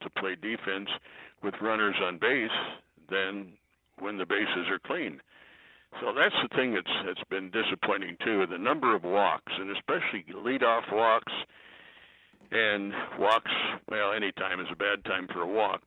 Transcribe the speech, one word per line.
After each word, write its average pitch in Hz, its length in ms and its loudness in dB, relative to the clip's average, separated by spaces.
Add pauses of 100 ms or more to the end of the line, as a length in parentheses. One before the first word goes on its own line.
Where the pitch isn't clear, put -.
to - 80 -10
play 95 240 -4
defense 98 560 -6 (520)
with 101 200 -2
runners 107 400 2
on 90 160 -2
base 113 320 2 (580)
than 95 440 -4 (460)
when 101 200 -6
the 92 80 -4
bases 90 440 0
are 95 80 -2
clean. 123 420 -6 (800)
So 117 120 0
that's 170 280 4
the 127 120 -4
thing 131 200 2
that's, 92 180 -2 (140)
that's 92 240 -6
been 95 200 -4
disappointing, 90 720 -2
too, 101 240 4
the 87 120 -6
number 117 360 2
of 90 80 2
walks, 90 560 2
and 95 120 -6
especially - 640 -4
leadoff 117 580 2
walks 113 400 4 (1160)
and 104 420 2 (260)
walks. 110 320 4 (380)
Well, 104 240 0
any 104 200 -2
time 95 280 -2
is 90 100 -6
a - 60 -10
bad 101 280 0
time 92 280 -2
for 92 80 -4
a 85 60 0
walk, 98 400 2